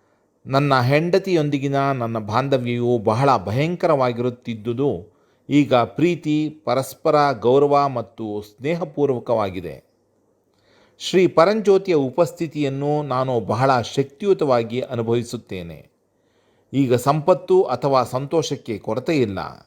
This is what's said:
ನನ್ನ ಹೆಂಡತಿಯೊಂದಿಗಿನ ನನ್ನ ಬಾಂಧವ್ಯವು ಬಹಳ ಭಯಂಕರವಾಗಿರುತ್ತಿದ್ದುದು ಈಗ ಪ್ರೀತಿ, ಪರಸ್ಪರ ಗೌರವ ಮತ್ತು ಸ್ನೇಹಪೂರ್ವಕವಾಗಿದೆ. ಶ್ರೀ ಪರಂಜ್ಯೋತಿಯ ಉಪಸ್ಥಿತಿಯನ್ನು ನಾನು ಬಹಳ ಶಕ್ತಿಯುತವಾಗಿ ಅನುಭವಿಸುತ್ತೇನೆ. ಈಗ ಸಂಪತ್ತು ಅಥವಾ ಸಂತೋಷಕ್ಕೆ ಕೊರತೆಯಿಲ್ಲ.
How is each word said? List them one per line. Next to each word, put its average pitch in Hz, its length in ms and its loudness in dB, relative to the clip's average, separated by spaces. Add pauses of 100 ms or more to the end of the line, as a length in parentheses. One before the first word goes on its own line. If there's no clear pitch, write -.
(460)
ನನ್ನ 135 360 2
ಹೆಂಡತಿಯೊಂದಿಗಿನ 147 920 0
ನನ್ನ 127 440 -2
ಬಾಂಧವ್ಯವು 120 800 0
ಬಹಳ 113 380 4
ಭಯಂಕರವಾಗಿರುತ್ತಿದ್ದುದು 123 1800 -2 (320)
ಈಗ 139 260 4
ಪ್ರೀತಿ, 151 920 0
ಪರಸ್ಪರ 131 500 -2 (160)
ಗೌರವ 139 580 4
ಮತ್ತು 107 520 -8
ಸ್ನೇಹಪೂರ್ವಕವಾಗಿದೆ. 117 1500 -4 (1080)
ಶ್ರೀ 180 300 2
ಪರಂಜ್ಯೋತಿಯ 190 680 2
ಉಪಸ್ಥಿತಿಯನ್ನು 147 1080 -2
ನಾನು 131 360 -2
ಬಹಳ 117 420 2
ಶಕ್ತಿಯುತವಾಗಿ 131 1000 0
ಅನುಭವಿಸುತ್ತೇನೆ. 113 1080 -6 (840)
ಈಗ 127 200 2
ಸಂಪತ್ತು 180 680 2
ಅಥವಾ 127 400 0
ಸಂತೋಷಕ್ಕೆ 131 720 -4
ಕೊರತೆಯಿಲ್ಲ. 120 640 -2 (280)